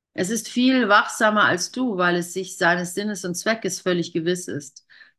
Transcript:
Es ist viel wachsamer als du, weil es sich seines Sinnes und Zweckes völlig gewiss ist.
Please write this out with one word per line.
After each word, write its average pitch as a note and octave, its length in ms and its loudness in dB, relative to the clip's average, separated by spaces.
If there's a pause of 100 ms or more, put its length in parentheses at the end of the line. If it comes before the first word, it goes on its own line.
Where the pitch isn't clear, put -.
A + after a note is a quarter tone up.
(140)
Es F#3 160 -2
ist A3+ 200 -4
viel B3+ 400 4
wachsamer G#3+ 560 4
als E3+ 260 0
du, B3 260 -2
weil F3 200 2
es F3 160 -4
sich F#3+ 240 -8
seines F3+ 360 2
Sinnes G#3 300 -6
und F3+ 120 -6
Zweckes G#3+ 460 -2
völlig F3 320 0
gewiss F3 340 -2
ist. - 380 -10 (340)